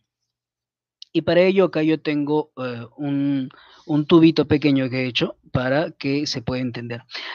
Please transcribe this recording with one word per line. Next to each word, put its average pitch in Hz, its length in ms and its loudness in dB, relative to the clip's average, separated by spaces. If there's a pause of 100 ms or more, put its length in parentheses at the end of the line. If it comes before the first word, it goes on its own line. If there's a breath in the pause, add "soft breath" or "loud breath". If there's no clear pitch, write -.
(1120)
y 165 100 0
para 170 180 2
ello 190 240 4
acá 156 180 0
yo 156 180 2
tengo, 151 560 -2
eh, 120 300 -8 (100)
un, 139 540 -2 (360 soft breath)
un 151 200 0
tubito 165 400 6
pequeño 135 440 2
que 131 120 -2
he 127 40 -4
hecho 127 300 -4 (140)
para 135 420 0
que 143 340 -4
se 139 160 -8
pueda 127 200 -6
entender. 120 400 -8 (320 loud breath)